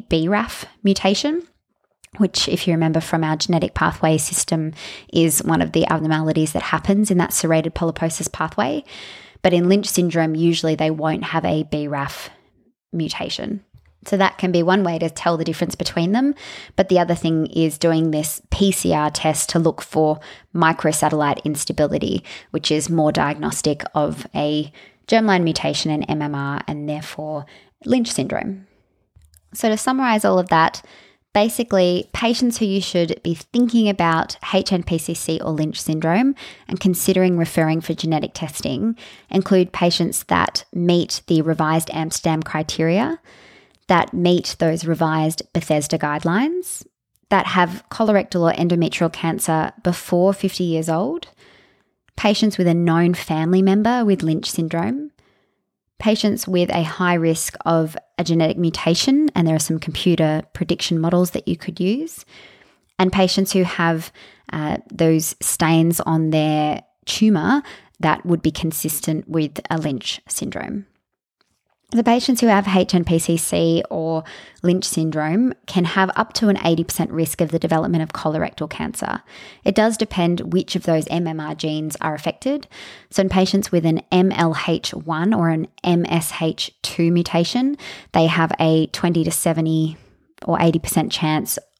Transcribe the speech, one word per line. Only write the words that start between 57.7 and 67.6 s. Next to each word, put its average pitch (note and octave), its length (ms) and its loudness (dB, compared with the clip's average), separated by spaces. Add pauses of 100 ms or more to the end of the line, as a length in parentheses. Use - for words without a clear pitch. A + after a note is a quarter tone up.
a F3 60 0
genetic E3 320 2
mutation, F3 800 2
and E3 140 4
there D#3+ 80 2
are - 20 0
some D#3+ 220 -2
computer D#3+ 640 0 (100)
prediction - 460 -2
models E3+ 320 2
that - 180 -6
you E3+ 80 -2
could - 240 -10
use, B3 440 -4 (760)
and F#3 140 2
patients F#3+ 400 2
who F#3 120 4
have, E3 480 -2 (400)
uh, D3+ 240 -4 (160)
those D#3+ 480 2
stains E3 600 2
on D#3+ 300 0
their D3+ 520 0 (240)
tumour G#3+ 560 2 (360)